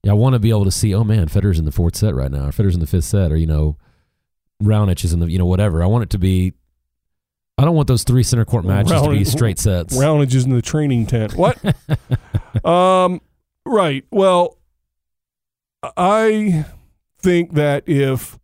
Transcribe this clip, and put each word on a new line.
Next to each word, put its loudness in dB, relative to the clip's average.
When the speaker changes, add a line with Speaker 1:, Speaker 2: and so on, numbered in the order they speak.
Speaker 1:
yeah, 2
I 4
wanna 2
be 2
able 2
to 2
see, -2
"Oh 0
man, 0
Federer's 0
in -2
the -4
fourth -2
set 0
right -4
now, -6
or -4
Federer's 0
in -2
the -4
fifth 0
set," 0
or, 0
you 0
know, -2
Raonic 0
is 0
in 0
the, -2
you -2
know, 2
whatever. 0
I 2
want 0
it -8
to -2
be, 0
I 2
don't 2
want 2
those 0
three 2
center 0
court -2
matches 2
to 2
be 2
Speaker 2:
Raonic, 0
Speaker 1:
straight 0
sets. -2
Speaker 2:
Raonic 2
is 2
in 0
the 0
training -2
tent. -2
What? 0
Speaker 1:
<laughs> -2
Speaker 2:
Um, 2
right. 0
Well, 2
I 0
think 0
that 0
if -2